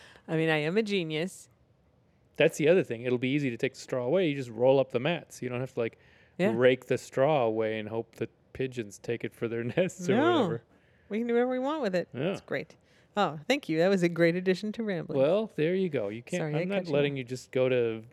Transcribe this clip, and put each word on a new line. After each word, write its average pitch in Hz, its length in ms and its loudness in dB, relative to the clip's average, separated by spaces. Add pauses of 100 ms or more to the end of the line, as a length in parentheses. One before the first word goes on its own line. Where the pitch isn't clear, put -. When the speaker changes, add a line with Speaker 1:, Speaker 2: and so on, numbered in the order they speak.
(280)
Speaker 1:
I 160 100 -4
mean, 160 120 0
I 156 80 2
am 156 200 0
a 226 60 2
genius. 175 680 -4 (880)
Speaker 2:
That's 160 220 4
the 151 100 4
other 180 140 4
thing. 117 180 -8
It'll 123 160 0
be 127 120 -2
easy 143 200 0
to 117 80 -6
take - 160 -2
the - 60 -18
straw 127 260 -4
away. 170 240 2
You 143 60 -2
just 127 160 -8
roll 131 280 6
up 131 120 0
the 120 80 -2
mats. 151 420 -4
You 123 80 -6
don't 123 100 -6
have 127 140 -8
to, - 60 -4
like, 117 180 -4 (400)
Speaker 1:
Yeah. 202 180 2
Speaker 2:
rake 127 300 4
the 127 140 0
straw 135 460 2
away 110 340 0
and 107 100 -8
hope 113 280 -8
that 113 120 -6 (240)
pigeons 123 460 -8
take 117 240 -6
it 113 100 -8
for - 140 -6
their 117 160 -4
<laughs> 117 140 -6
nests 180 300 0
or 185 80 4
Speaker 1:
No. 302 200 4
Speaker 2:
whatever. 175 260 0 (480)
Speaker 1:
We 208 80 -4
can 233 100 -2
do 233 60 -2
whatever 247 180 2
we 254 80 -2
want 285 220 -4
with 190 140 -2
it. 170 180 -2
Speaker 2:
Yeah. 147 200 -2
Speaker 1:
It's - 80 -8
great. - 340 -8 (420)
Oh, 165 300 0
thank 285 200 0
you. 160 120 0
That 175 100 4
was 190 140 2
a 175 60 2
great 170 260 4
addition 185 380 -2
to 233 100 -6
Ramblings. 175 360 -4
Speaker 2:
Well, 190 360 2
there 160 180 0
you 185 160 0
go. 113 200 -2
You 110 120 -8
can't, 175 200 -6
Speaker 1:
Sorry, 151 120 -4
Speaker 2:
I'm 151 80 0
Speaker 1:
I - 40 -2
Speaker 2:
not 196 120 -4
Speaker 1:
cut 185 100 -4
you 156 60 -2
Speaker 2:
letting 143 200 2
Speaker 1:
off. 135 40 -6
Speaker 2:
you 131 60 -6
just 123 280 -10
go 127 160 2
to 117 460 0